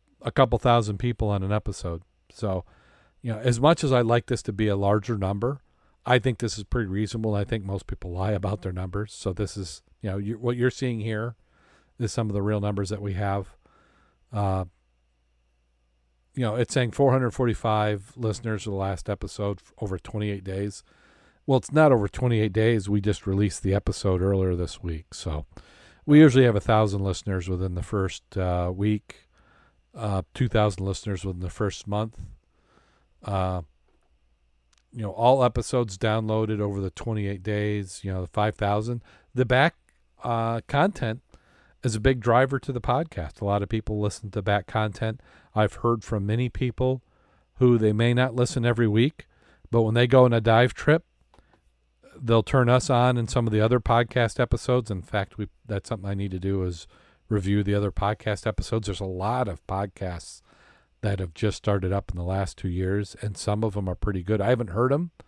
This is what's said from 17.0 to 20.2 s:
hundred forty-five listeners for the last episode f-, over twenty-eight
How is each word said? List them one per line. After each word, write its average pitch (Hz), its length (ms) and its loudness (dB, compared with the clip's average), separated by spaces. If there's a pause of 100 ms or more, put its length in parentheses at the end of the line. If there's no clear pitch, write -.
hundred 127 220 2
forty-five 107 840 0
listeners 110 460 -4
for 107 80 -8
the 98 60 -4
last 95 340 -4
episode 101 500 -6
f-, - 200 -20
over 95 180 -4
twenty-eight 104 460 -6